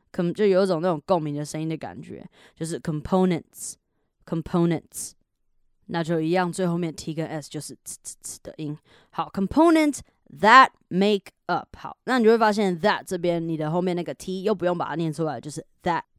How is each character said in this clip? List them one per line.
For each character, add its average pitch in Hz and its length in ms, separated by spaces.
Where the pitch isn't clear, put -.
com-， 175 200
就 208 140
有 190 180
一 - 20
种 175 140
那 180 80
种 160 180
共 175 160
鸣 147 120
的 147 100
声 156 160
音 160 80
的 160 80
感 101 240
觉， - 240
就 165 100
是 160 160
components，components。 - 2250
那 170 140
就 165 160
一 160 120
样， 180 200
最 185 140
后 170 100
面 170 180
T - 200
跟 156 120
S 147 220
就 151 120
是 139 140
呲， - 40
呲， - 80
呲 - 200
的 - 160
音。 151 180
好， 156 240
components 302 680
that 226 300
make 196 440
up。 170 220
好， - 260
那 254 140
你 226 80
就 220 40
会 233 60
发 220 160
现 196 300
that 175 240
这 190 100
边， 170 320
你 160 80
的 151 140
后 175 100
面 180 160
那 175 80
个 156 80
T 185 300
又 208 120
不 170 120
用 175 100
把 165 80
它 147 120
念 165 140
出 160 140
来， 135 160
就 147 100
是 - 140
that， 170 180